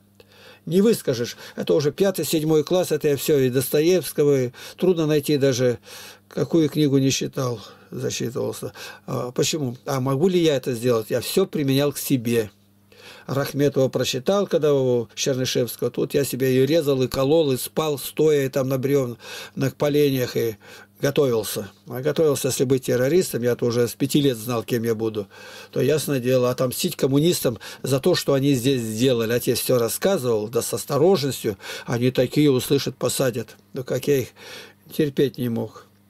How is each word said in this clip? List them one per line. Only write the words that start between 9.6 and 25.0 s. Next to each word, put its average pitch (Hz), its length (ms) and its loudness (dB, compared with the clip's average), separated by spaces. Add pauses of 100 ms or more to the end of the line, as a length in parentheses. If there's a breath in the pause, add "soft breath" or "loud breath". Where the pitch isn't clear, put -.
А 139 140 -4
могу 135 260 0
ли 180 160 2
я 151 140 2
это 131 180 -4
сделать? 113 360 0
Я 123 100 0
всё 190 260 0
применял 139 460 0
к - 60 -12
себе. 117 520 0 (760 loud breath)
Рахметова 139 600 0
прочитал, 135 580 0
когда 147 280 2
у 123 400 2
Чернышевского. 127 760 -2
Тут - 240 -4
я 143 100 0
себе 131 280 -2
её 131 120 4
резал, 139 380 2
и 123 60 0
колол, 139 440 2
и 127 40 0
спал, 151 420 -4
стоя, 151 480 2
и - 20 -6
там 131 200 -2
на 135 80 -2
брёвн-, 131 420 0 (360 loud breath)
на 135 160 -2
поленьях, 143 640 0
и 113 200 -2 (440 loud breath)
готовился. 117 680 0 (200)
А 123 140 -10
готовился, 147 460 0
если 131 160 0
быть 131 200 2
террористом, 135 580 0
я-то 120 240 0
уже 120 220 2
с - 60 -10
пяти 147 260 0
лет 135 160 2
знал, 113 260 -4
кем 117 220 -2
я 117 100 0
буду, 107 320 -4 (460 loud breath)